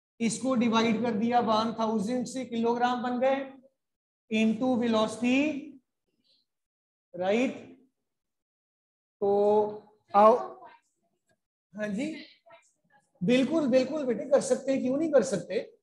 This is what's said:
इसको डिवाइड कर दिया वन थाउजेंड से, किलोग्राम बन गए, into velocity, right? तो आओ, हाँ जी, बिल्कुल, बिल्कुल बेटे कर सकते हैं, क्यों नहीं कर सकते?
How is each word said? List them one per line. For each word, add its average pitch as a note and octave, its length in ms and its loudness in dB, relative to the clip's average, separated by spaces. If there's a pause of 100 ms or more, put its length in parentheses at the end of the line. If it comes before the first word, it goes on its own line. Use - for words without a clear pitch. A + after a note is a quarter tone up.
(200)
इसको A#3+ 340 -2
डिवाइड A3+ 480 2
कर G#3+ 120 -2
दिया A#3 260 0
वन A3 400 0
थाउजेंड A3 460 -2
से, C4 180 -8
किलोग्राम A#3 580 -2
बन B3 180 -4
गए, C4+ 200 2 (920)
into A3 480 0
velocity, A#3+ 840 0 (1500)
right? G3+ 400 0 (1700)
तो G#3 600 2 (320)
आओ, G#3+ 220 8 (1400)
हाँ G#3 140 -8
जी, C4+ 260 -4 (1080)
बिल्कुल, C4+ 460 2
बिल्कुल C4 400 2
बेटे B3 180 -4
कर C4+ 160 4
सकते B3+ 320 -2
हैं, C4 100 0
क्यों B3+ 140 0
नहीं D#4+ 160 -2
कर C4 100 6
सकते? F#3+ 360 -4 (240)